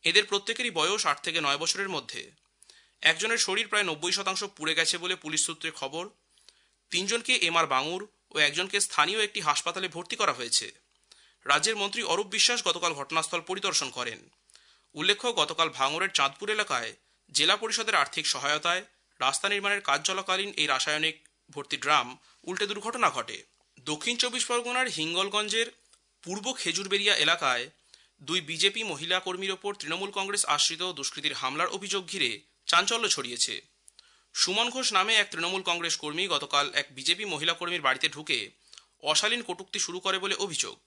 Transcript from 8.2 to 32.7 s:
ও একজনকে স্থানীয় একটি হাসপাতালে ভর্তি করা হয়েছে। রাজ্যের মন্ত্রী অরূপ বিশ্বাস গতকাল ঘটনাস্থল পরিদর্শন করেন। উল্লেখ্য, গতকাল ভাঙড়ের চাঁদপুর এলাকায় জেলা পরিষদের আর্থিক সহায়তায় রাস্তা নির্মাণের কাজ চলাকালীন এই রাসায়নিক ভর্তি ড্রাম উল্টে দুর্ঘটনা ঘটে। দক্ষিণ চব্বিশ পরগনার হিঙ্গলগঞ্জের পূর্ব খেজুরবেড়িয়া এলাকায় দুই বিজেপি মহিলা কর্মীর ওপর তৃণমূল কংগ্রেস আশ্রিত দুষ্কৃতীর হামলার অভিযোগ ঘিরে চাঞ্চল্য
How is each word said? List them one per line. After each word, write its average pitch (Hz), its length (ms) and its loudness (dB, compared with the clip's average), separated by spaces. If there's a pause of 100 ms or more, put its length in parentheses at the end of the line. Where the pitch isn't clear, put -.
ও 156 80 -2
একজনকে 170 400 2
স্থানীয় 196 440 2
একটি 208 180 -4
হাসপাতালে 175 460 0
ভর্তি 175 280 -8
করা 190 180 2
হয়েছে। 120 380 -2 (760)
রাজ্যের 147 300 4
মন্ত্রী 208 280 -2
অরূপ 190 240 0
বিশ্বাস 214 360 2
গতকাল 170 300 2
ঘটনাস্থল 156 480 -2
পরিদর্শন 185 480 -2
করেন। 120 400 -8 (640)
উল্লেখ্য, 185 400 0
গতকাল 160 360 2
ভাঙড়ের 151 420 0
চাঁদপুর 143 380 0
এলাকায় 135 440 -2 (380)
জেলা 151 240 4
পরিষদের 220 400 -2
আর্থিক 147 320 2
সহায়তায় 151 560 0 (360)
রাস্তা 139 300 0
নির্মাণের 202 320 0
কাজ 147 200 2
চলাকালীন 190 560 0
এই 151 100 2
রাসায়নিক 151 600 0 (220)
ভর্তি 143 280 -8
ড্রাম 127 400 2 (260)
উল্টে 190 240 -4
দুর্ঘটনা 214 420 0
ঘটে। - 340 -6 (360)
দক্ষিণ 151 380 -2
চব্বিশ 240 280 0
পরগনার 240 420 -2
হিঙ্গলগঞ্জের 202 840 -2 (500)
পূর্ব 202 320 -6
খেজুরবেড়িয়া 196 600 0
এলাকায় 147 540 2 (540)
দুই 175 180 -2
বিজেপি 175 420 0
মহিলা 170 360 -2
কর্মীর 185 320 -4
ওপর 196 240 -6
তৃণমূল 180 360 -6
কংগ্রেস 202 340 -2
আশ্রিত 160 380 0
দুষ্কৃতীর 147 500 -4
হামলার 139 340 -2
অভিযোগ 190 400 -4
ঘিরে 127 320 -2 (260)
চাঞ্চল্য 208 440 4